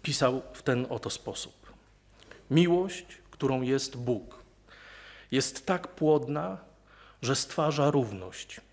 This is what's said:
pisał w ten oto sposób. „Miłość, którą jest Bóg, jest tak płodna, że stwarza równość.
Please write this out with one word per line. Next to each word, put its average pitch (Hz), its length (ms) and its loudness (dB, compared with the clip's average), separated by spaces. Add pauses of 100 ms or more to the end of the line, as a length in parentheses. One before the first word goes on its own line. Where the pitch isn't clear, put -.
pisał 131 400 2 (100)
w - 100 -14
ten 127 280 0
oto 117 200 -6
sposób. - 640 -6 (760)
„Miłość, 175 540 4 (260)
którą 135 320 0
jest 131 340 0
Bóg, 120 460 -4 (880)
jest - 360 0
tak 180 220 -2
płodna, 156 720 0 (640)
że 131 140 2
stwarza 147 540 2
równość. 104 720 -4 (120)